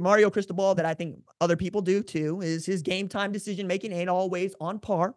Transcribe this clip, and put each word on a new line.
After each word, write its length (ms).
Mario 300
Cristobal 440
that 100
I 100
think 260
other 160
people 240
do 220
too 380
is 260
his 160
game 240
time 240
decision 380
making 240
ain't 180
always 500
on 200
par. 360